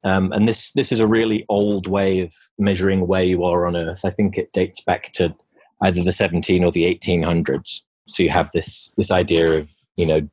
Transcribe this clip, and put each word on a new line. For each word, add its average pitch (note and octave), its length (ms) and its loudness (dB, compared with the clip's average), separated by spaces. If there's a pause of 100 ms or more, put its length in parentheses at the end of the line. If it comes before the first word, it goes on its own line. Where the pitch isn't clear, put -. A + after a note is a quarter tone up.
Um, F#2+ 280 0
and G#2 160 2
this, - 240 -4
this - 180 -2
is A2+ 100 0
a A2+ 60 4
really A2 440 2
old G2+ 360 0
way F#2+ 340 2
of F2 120 -6 (260)
measuring F#2+ 480 2
where F#2 180 2
you F2+ 200 2
are F2 220 0
on F2 100 -2
Earth. E2+ 300 -6
I F#2 40 0
think G2 280 -2
it - 160 -6
dates F2+ 260 -2
back - 340 -4
to E2+ 220 -2 (460)
either F2+ 200 2
the F2 120 0
seventeen F2+ 500 0
or F2 80 2
the E2+ 140 0
eighteen F2 380 0
hundreds. E2 600 -2 (240)
So - 140 -2
you A2 80 2
have E2 220 0
this, - 440 -6
this F#2+ 140 -2
idea E2 480 2
of, D2+ 120 -8 (260)
you F2 100 0
know D#2 260 0